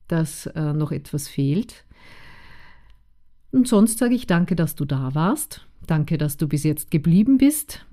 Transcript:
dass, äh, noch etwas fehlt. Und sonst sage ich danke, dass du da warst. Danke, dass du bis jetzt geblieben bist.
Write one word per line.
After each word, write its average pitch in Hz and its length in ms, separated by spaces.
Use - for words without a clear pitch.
dass, 160 380
äh, 151 260
noch 151 200
etwas 143 360
fehlt. 143 560
Und 254 140
sonst 220 320
sage 247 160
ich 240 100
danke, 175 300
dass 165 180
du 143 100
da 135 300
warst. 190 500
Danke, 156 320
dass 151 180
du 151 120
bis 147 160
jetzt 151 260
geblieben 190 480
bist. - 540